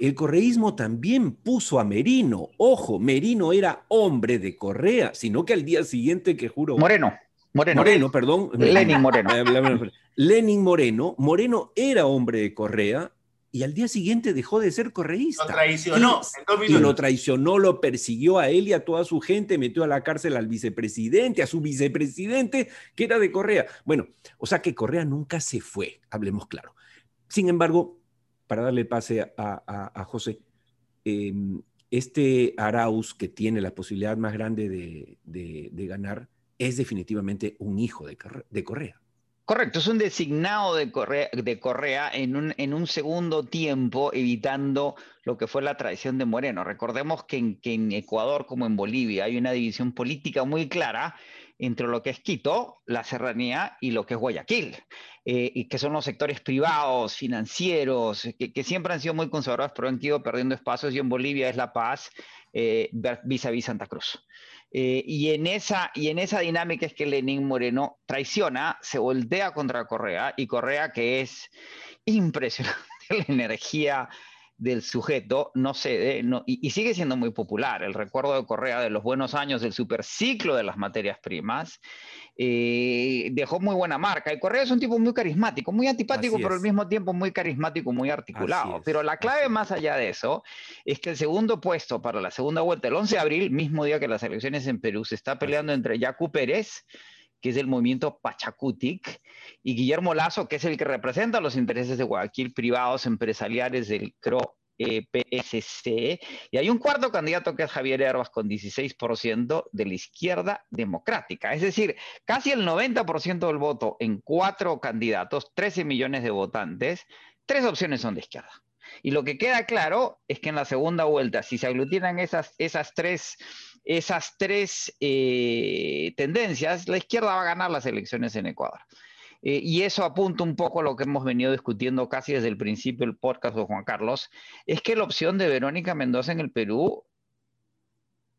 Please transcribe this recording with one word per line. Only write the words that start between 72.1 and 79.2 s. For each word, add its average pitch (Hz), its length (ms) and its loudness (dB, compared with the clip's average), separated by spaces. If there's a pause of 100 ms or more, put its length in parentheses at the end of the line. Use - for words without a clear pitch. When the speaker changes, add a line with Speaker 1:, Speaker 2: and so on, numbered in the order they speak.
Speaker 2:
<laughs> - 120 -20
la 208 180 0
energía 131 800 -2 (480)
del 117 260 -2
sujeto, 127 720 -2
no 131 200 0
cede, 123 480 0
no, 123 240 0
y, 127 180 -2
y 139 60 0
sigue 220 240 0
siendo 151 220 0
muy 120 140 0
popular. 107 520 -4
El 101 100 -6
recuerdo 131 480 -2
de 120 60 -10
Correa 123 340 -2
de 120 100 0
los 107 120 -2
buenos 131 320 -2